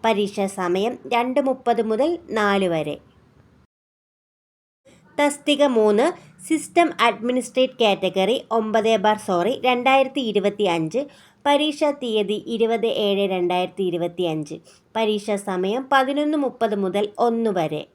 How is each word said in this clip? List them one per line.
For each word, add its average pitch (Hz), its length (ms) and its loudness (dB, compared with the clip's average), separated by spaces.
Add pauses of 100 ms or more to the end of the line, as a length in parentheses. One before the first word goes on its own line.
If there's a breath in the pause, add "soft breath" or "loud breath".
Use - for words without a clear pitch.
പരീക്ഷാ 202 420 0 (120)
സമയം 190 360 0 (180)
രണ്ട് 254 360 0
മുപ്പത് 233 400 0
മുതൽ 254 200 0 (300)
നാല് 196 340 2
വരെ. 151 220 -4 (2250 soft breath)
തസ്തിക 285 440 2 (140)
മൂന്ന്, 214 280 4 (420 loud breath)
സിസ്റ്റം 320 420 0 (160)
അഡ്മിനിസ്ട്രേറ്റ് 247 760 0
കാറ്റഗറി 190 560 2 (200)
ഒമ്പത് 220 340 0 (140)
ബാർ, 214 200 4
സോറി, 180 300 0 (100)
രണ്ടായിരത്തി 262 680 2
ഇരുപത്തിയഞ്ച്. 196 680 0 (440 loud breath)
പരീക്ഷാ 294 460 2 (120)
തീയതി 214 340 -2 (180)
ഇരുപത് 226 320 0 (200)
ഏഴ് 202 260 2
രണ്ടായിരത്തി 180 580 -2
ഇരുപത്തിയഞ്ച്. 170 680 -4 (400 soft breath)
പരീക്ഷാ 214 400 -2 (120)
സമയം 190 340 -2 (100)
പതിനൊന്ന് 285 520 2
മുപ്പത് 226 380 -2
മുതൽ 190 260 -2 (180)
ഒന്ന് 226 300 0
വരെ. 151 260 -4 (120)